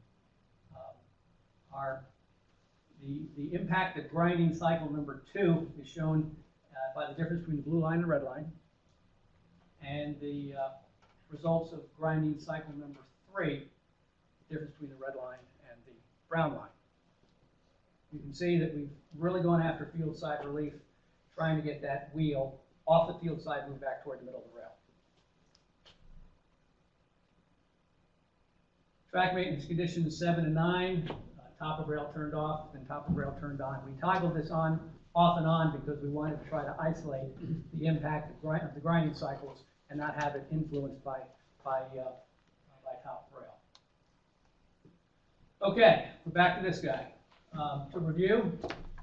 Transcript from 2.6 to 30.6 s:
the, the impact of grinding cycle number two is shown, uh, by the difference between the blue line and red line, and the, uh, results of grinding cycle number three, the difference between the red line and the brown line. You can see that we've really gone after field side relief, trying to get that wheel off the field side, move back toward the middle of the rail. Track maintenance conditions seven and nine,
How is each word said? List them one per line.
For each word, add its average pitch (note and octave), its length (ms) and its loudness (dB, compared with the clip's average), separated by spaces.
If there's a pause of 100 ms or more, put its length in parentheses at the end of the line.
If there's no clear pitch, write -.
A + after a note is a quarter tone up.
the, C#3+ 240 -6 (100)
the D#3 180 -6
impact F3 440 0
of - 120 -8
grinding E3+ 440 4
cycle E3 360 2
number C#3 320 -6 (100)
two E3+ 380 4 (120)
is - 60 -16
shown, D#3 460 0 (380)
uh, D#3 40 -14 (180)
by D3 160 -4
the C#3+ 40 -10
difference E3 260 -2
between D#3 160 -2
the C#3 120 -4
blue E3 120 2
line D#3+ 180 2
and E3+ 100 0
red C#3+ 140 2
line, D#3 280 -8 (1400)
and D3 340 -6
the, C#3+ 380 -6
uh, C3+ 120 -4 (580)
results E3 440 0
of D3 80 -12 (180)
grinding D#3 400 2
cycle D#3 400 -8
number C#3+ 220 -14 (320)
three, D#3 340 -2 (840)
the D#3 60 -8
difference D#3 200 -8
between D3 160 -12
the C3 140 -20
red C3+ 120 -6
line B2+ 260 -12 (260)
and A#2+ 80 -20 (120)
the - 40 -20 (360)
brown D#3+ 260 2
line. - 140 -10 (1400)
You D3 80 -10
can C#3 120 -12
see F3 260 2
that D#3 140 2
we've C#3+ 160 -6 (300)
really F3+ 240 0
gone E3+ 180 6
after D#3+ 360 -2
field D#3 200 -2
side D3 280 -4
relief, C#3+ 280 -4 (640)
trying D#3+ 220 2
to D3 60 0
get C#3+ 200 -4
that C#3 320 -4
wheel C#3+ 460 0 (260)
off E3 220 6
the E3+ 180 -6
field D3+ 160 -2
side, C#3 260 -4
move C#3 120 -10
back C3+ 240 -6
toward B2+ 160 -8
the B2 40 -16
middle B2 140 -10
of A2+ 140 -12
the A#2 40 -18
rail. G#2+ 140 -16 (4000)
Track F3+ 240 2
maintenance F3+ 320 0
conditions E3 500 0
seven E3+ 280 2
and D#3 100 2
nine, F3+ 560 2